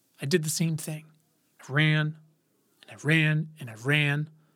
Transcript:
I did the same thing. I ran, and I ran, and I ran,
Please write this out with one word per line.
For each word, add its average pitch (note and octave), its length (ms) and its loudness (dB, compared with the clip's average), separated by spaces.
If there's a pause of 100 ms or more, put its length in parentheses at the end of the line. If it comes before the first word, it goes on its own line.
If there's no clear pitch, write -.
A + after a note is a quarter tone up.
(200)
I D3 60 -6
did D#3 180 2
the D#3 60 -4
same E3 260 -2
thing. D#3 300 -10 (560)
I - 100 -16
ran, D3+ 440 2 (640)
and - 100 -20
I A2 120 -20
ran, D#3 460 2 (100)
and B2+ 100 -12
I A2 60 -16
ran, C#3+ 560 0 (240)